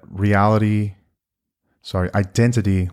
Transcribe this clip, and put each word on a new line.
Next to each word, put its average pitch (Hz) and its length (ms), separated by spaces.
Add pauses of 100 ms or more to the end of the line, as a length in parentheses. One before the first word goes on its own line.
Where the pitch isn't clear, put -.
reality, 104 840 (880)
sorry, 92 320
identity 101 760